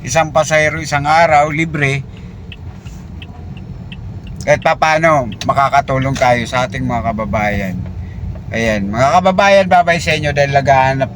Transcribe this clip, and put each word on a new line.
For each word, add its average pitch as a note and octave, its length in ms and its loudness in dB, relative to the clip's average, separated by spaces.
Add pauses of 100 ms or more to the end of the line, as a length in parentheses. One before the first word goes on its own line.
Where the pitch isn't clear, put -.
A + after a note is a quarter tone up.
isang D#3 320 0
pasahero, D#3 480 2
isang D3 240 -2
araw, D#3 480 4
libre. D3 480 0 (2500)
Kahit D3 220 0
pa E3 100 4
paano, D#3 540 2 (160)
makakatulong C3+ 720 2
tayo B2 280 2
sa B2+ 220 -2
ating B2+ 160 -6
mga A#2 300 -2
kababayan. G#2 640 -2 (720)
Ayan, G#2+ 380 0
mga C3+ 320 2
kababayan, G3 480 4
babay F3 320 4
sa D#3 160 0
inyo D3+ 160 -2
dahil C#3+ 180 2
naghahanap C3+ 640 2